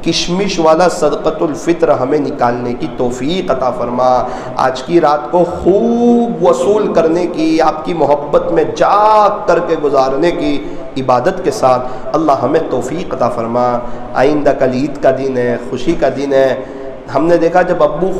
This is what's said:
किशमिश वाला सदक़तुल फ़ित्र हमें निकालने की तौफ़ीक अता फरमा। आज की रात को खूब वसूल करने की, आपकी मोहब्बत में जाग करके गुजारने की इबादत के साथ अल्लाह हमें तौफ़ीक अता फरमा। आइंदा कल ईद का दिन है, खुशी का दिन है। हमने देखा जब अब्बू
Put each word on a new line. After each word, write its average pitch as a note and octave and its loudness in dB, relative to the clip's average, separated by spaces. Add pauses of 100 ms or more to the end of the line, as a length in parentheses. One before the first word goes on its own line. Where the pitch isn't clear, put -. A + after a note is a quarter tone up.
किशमिश F3 -2
वाला D#3+ 4
सदक़तुल D3+ -2
फ़ित्र E3 0
हमें C3+ 0
निकालने B2 -2
की D#3+ -6 (120)
तौफ़ीक C3+ -2
अता B2+ 0
फरमा। A#2+ -2 (500)
आज - 0
की E3+ 2
रात D3 0
को F3+ 4
खूब A#3 2
वसूल F#3 2
करने E3 2
की, D#3+ 0
आपकी D#3 0
मोहब्बत D3 0
में D#3+ 2 (100)
जाग G#3 4
करके E3+ 2
गुजारने C#3 2
की D3 -2 (460)
इबादत C3 0
के D3+ 2
साथ - 0
अल्लाह D3+ 2
हमें D3 0
तौफ़ीक D3 -4
अता A#2+ 0
फरमा। A#2 -2 (500)
आइंदा C#3 2
कल B2+ 0
ईद C#3+ -4
का D3 2
दिन C3 -2
है, A#2+ 0 (140)
खुशी D3 -2
का D#3 0
दिन C#3 -4
है। C3 0 (320)
हमने E3 2
देखा E3+ 2
जब E3+ 0
अब्बू D3+ 0 (120)